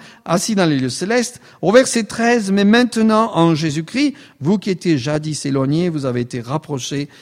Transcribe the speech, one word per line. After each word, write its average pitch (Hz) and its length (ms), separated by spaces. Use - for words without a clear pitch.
assis 190 300
dans 196 100
les 151 140
lieux 127 100
célestes. 226 520
Au 165 100
verset 240 340
treize, « 226 480
Mais 202 120
maintenant 220 720
en 165 180
Jésus-Christ, 160 600
vous 190 180
qui 202 120
étiez 175 260
jadis 151 480
éloignés, 143 460
vous 143 160
avez 123 160
été 123 180
rapprochés 143 720